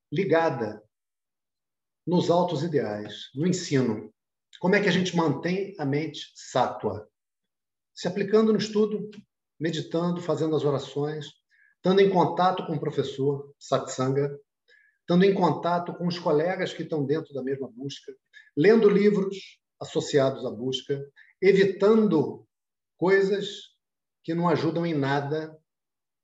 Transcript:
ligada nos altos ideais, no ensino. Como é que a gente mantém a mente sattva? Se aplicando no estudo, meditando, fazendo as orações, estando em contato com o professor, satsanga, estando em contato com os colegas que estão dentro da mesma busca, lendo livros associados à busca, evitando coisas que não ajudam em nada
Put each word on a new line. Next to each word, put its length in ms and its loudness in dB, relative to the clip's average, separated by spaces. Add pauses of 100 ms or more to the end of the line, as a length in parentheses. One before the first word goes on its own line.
(100)
ligada 720 0 (1200)
nos 240 0
altos 320 2
ideais, 720 -4
no 120 -2
ensino. 640 -2 (460)
Como 160 2
é 80 4
que 60 2
a 40 2
gente 220 0
mantém 640 -2
a 60 -6
mente 500 -4
sattva? 760 -4 (840)
Se 140 -6
aplicando 440 2
no 60 2
estudo, 520 -2 (480)
meditando, 600 -2
fazendo 360 -2
as 80 0
orações, 680 -4 (440)
estando 240 4
em 100 6
contato 560 2
com 80 -4
o 60 -4
professor, 800 -4
satsanga, 800 -2 (680)
estando 180 4
em 80 6
contato 600 0
com 140 -4
os 100 -4
colegas 560 0
que 80 -8
estão 240 -4
dentro 260 -4
da 80 -8
mesma 300 -6
busca, 420 -14 (440)
lendo 320 6
livros 720 0 (200)
associados 640 0
à 60 -6
busca, 500 -6 (400)
evitando 1040 4 (540)
coisas 800 0 (480)
que 100 -4
não 140 0
ajudam 360 0
em 100 -2
nada 640 -2 (680)